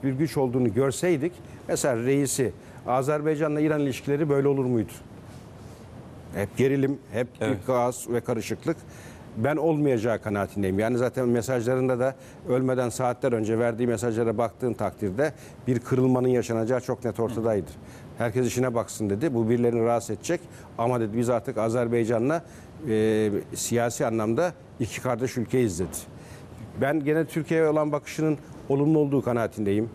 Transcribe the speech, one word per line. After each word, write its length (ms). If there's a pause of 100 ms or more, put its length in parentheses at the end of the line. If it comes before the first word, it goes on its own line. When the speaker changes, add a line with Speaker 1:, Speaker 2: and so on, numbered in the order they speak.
Speaker 1:
bir 80
güç 240
olduğunu 380
görseydik, 580 (360)
mesela 340
reisi, 500 (340)
Azerbaycan'la 720
İran 200
ilişkileri 480
böyle 200
olur 160
muydu? 280 (1400)
Hep 220
gerilim, 420 (140)
hep 160 (120)
Speaker 2:
Evet. 200
Speaker 1:
bir 60
kaos 440
ve 100
karışıklık. 560 (600)
Ben 200
olmayacağı 680
kanaatindeyim. 560
Yani 200
zaten 300
mesajlarında 680
da 160 (340)
ölmeden 400
saatler 440
önce 260
verdiği 280
mesajlara 520
baktığın 360
takdirde 580 (340)
bir 120
kırılmanın 500
yaşanacağı 520
çok 240
net 160
ortadaydı. 500 (480)
"Herkes 280
işine 280
baksın." 360
dedi. 240
"Bu 140
birilerini 360
rahatsız 320
edecek 240 (380)
ama," 220
dedi, 160
"biz 140
artık 280
Azerbaycan'la, 840 (440)
e, 420 (240)
siyasi 520
anlamda 460 (280)
iki 220
kardeş 340
ülkeyiz." 440
dedi. 80 (920)
Ben 240
gene 200
Türkiye'ye 440
olan 240
bakışının 460 (300)
olumlu 300
olduğu 240
kanaatindeyim. 720